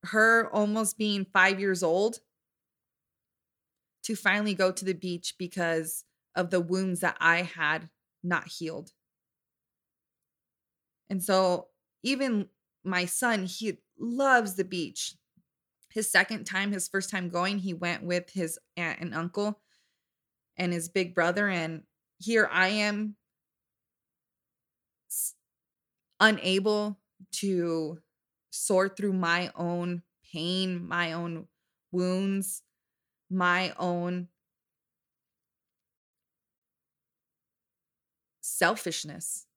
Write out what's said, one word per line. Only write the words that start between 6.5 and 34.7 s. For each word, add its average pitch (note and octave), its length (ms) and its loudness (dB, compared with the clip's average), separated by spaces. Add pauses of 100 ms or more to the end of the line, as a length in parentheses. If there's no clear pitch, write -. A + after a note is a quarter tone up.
the F3+ 100 4
wounds F3+ 400 -2
that F3+ 220 0
I E3+ 220 4
had D#3+ 460 -4 (320)
not F3 280 -2
healed. - 420 -10 (2250)
And F#3+ 140 -4
so F#3+ 440 2 (360)
even B3 460 0 (340)
my F3+ 220 0
son, G#3 400 0
he F#3+ 320 -6 (200)
loves A#3+ 580 2
the F#3 100 0
beach. F3+ 500 -6 (760)
His A3 200 -4
second F#3+ 320 2
time, G3 300 -2
his F#3 160 -4
first F#3+ 200 -2
time F#3 200 -4
going, F3+ 300 0
he F#3 140 -4
went F3 300 -4
with F3 280 -2
his E3 280 -4 (160)
aunt E3+ 240 -6
and E3 160 -8
uncle G3+ 460 -4 (960)
and F3 160 0
his E3+ 160 -4
big F3+ 260 0
brother. F3+ 320 2
And E3 360 -4 (340)
here G#3+ 340 2
I F#3 160 4
am G#3 480 0 (1900)
s-, - 260 -6 (840)
unable G#3 800 2 (360)
to E3+ 680 -2 (500)
sort G3 480 0
through G3+ 160 0
my F3 420 0
own F3 460 -4 (320)
pain, F3+ 520 -2
my E3+ 280 -2
own E3+ 340 -6 (440)
wounds, F#3+ 720 -2 (640)
my F3+ 480 2
own F3 500 -2 (4000)